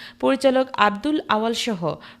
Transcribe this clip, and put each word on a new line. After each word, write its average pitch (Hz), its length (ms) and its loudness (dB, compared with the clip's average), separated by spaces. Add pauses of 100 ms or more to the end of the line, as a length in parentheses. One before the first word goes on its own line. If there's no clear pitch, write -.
(200)
পরিচালক 262 520 2
আব্দুল 208 560 0
আওয়াল 220 260 0
সহ 170 400 -4 (260)